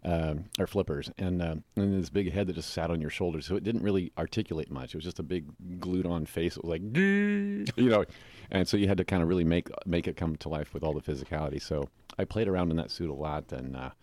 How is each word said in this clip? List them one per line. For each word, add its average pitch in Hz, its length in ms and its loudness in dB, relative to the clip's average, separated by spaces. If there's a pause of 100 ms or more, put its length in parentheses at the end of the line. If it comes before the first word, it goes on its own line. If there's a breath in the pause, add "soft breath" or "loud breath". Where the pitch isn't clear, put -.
um, 82 420 2 (140)
or 92 80 2
flippers, 78 500 0
and, 90 240 0
uh, 82 140 -2 (200)
and 98 260 4
this 80 80 -2
big 98 220 0
head 95 160 2
that 90 60 -2
just 80 180 -6
sat 82 200 -2
on 82 100 2
your 76 80 -2
shoulders. 80 360 -2
So 87 100 -2
it 98 80 0
didn't 113 200 0
really 98 340 2
articulate 82 540 -2
much. 65 220 -8
It - 40 -8
was 78 60 -8
just 87 160 -8
a 92 40 -4
big 90 560 -6
glued-on 87 460 0
face. 85 300 -2
It - 80 -10
was 82 60 -6
like, 90 240 -4
Gee, 202 720 2 (100)
you 123 140 6
know, 104 160 6 (460 loud breath)
and 92 160 2
so 107 100 2
you 101 100 6
had 98 100 4
to 90 80 2
kinda 90 200 2
really 87 180 4
make, 82 260 4 (160)
make 85 220 0
it 87 80 -4
come 80 220 -2
to - 120 -8
life 76 240 -4
with 73 100 -6
all 78 100 2
the 73 80 -2
physicality. 73 600 -4
So 71 280 -2 (280)
I 95 80 0
played 107 220 0
around 90 240 2
in 80 60 2
that 82 140 -2
suit 87 180 -4
a 73 40 -4
lot 76 380 -4
and, 65 240 -8
uh 65 140 -8 (140)